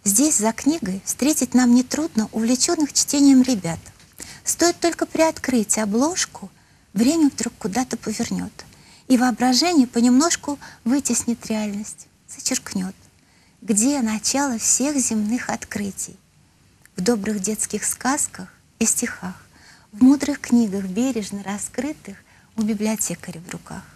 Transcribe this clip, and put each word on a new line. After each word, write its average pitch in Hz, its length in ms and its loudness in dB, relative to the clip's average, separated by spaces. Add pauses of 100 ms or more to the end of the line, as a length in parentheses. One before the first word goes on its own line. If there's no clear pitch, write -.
Здесь, 277 340 2
за 220 140 2
книгой, 226 540 -2
встретить 262 480 -2
нам 240 220 6
нетрудно 254 560 0
увлеченных 262 600 0
чтением 277 520 6
ребят. 185 360 -2 (640)
Стоит - 360 0
только 330 260 -2
приоткрыть 302 720 0
обложку, 220 720 -2 (440)
время 277 360 4
вдруг - 300 -6
куда-то 226 380 -2
повернет, 202 540 -6 (560)
и 262 100 6
воображение 254 680 4
понемножку 254 720 2 (280)
вытеснит 240 600 -2
реальность, 214 600 -6 (200)
зачеркнет. 190 680 -6 (680)
Где 233 400 0
начало 226 560 -2
всех 285 400 0
земных 226 540 -2
открытий? 202 640 -8 (840)
В 180 40 -6
добрых 214 380 0
детских 214 460 -4
сказках - 640 -4 (320)
и 226 80 2
стихах, - 480 -4 (560)
в 208 100 -2
мудрых 277 400 4
книгах, 202 440 2
бережно 202 580 -4
раскрытых 208 760 -8 (400)
у 220 60 0
библиотекаря 208 760 -4
в 175 120 -14
руках. - 320 -12 (120)